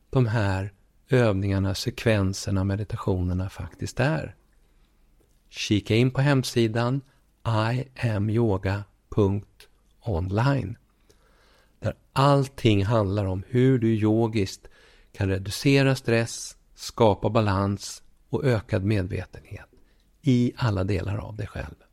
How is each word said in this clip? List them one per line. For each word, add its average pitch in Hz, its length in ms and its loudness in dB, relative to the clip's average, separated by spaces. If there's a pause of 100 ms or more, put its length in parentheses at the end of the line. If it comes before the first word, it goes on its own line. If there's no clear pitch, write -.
(100)
de 127 160 4
här 101 460 0 (360)
övningarna, 98 640 2
sekvenserna, 98 920 0
meditationerna 95 880 -2
faktiskt - 500 -10
är. 151 340 -2 (1120)
Kika - 460 -2
in 127 160 4
på 135 100 -4
hemsidan 127 800 0 (720)
I 123 360 -4
am 107 220 -2
yoga 101 540 0 (260)
punkt 98 580 -2 (320)
online, 98 760 -2 (1040)
där - 140 -4 (180)
allting 135 720 2
handlar 104 400 0
om 95 240 -4
hur 127 300 4
du 110 100 2
yogiskt 110 800 0 (440)
kan 98 160 -2
reducera 135 680 2
stress, - 640 -2 (180)
skapa 110 560 2
balans 101 720 0 (260)
och - 160 -4
ökad 107 400 0
medvetenhet 98 840 -4 (540)
i 123 340 2
alla 98 280 0
delar 98 320 -2
av 107 200 -10
dig 104 100 -8
själv. - 280 -10 (180)